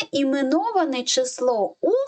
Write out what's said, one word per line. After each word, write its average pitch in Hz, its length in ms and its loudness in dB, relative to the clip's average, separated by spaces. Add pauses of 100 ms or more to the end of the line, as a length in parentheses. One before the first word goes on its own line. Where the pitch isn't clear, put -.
(120)
іменоване 277 920 0
число 247 760 0
у - 100 2 (160)